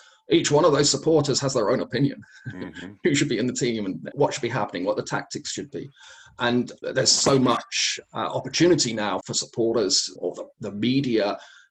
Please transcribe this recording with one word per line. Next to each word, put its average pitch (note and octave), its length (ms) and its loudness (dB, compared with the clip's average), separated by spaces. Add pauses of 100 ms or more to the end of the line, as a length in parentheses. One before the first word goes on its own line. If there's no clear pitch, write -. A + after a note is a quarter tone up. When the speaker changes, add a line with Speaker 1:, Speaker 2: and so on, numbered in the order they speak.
(300)
Speaker 1:
Each D3 220 4
one D3+ 140 6
of D3+ 80 6
those C#3 160 4
supporters C#3 500 2
has C#3 140 -2
their G#2+ 160 2
own A#2+ 100 2
opinion. B2+ 420 -2 (320)
Speaker 2:
Mm-hmm. F#2 440 -12
Speaker 1:
<laughs> - 80 -14
Who D3+ 100 2
should C#3 140 2
be A#2 80 -2
in A#2+ 100 0
the B2 60 -2
team A2+ 320 -2
and - 280 -6
what C3+ 200 0
should - 80 -8
be A#2 80 -2
happening, G#2 340 -4
what G#2 140 -2
the - 60 -2
tactics - 500 -8
should C#3+ 180 -10
be. E2+ 180 -10 (500)
And B2 300 0 (120)
there's - 320 0
so C#3 260 4
much, - 580 0 (160)
uh, G#2 140 -4
opportunity D3 640 2
now G#2 340 -2
for - 80 -8
supporters A2+ 840 0
or - 180 -4
the, - 100 -12 (140)
the G2+ 140 -8
media A2+ 640 0 (340)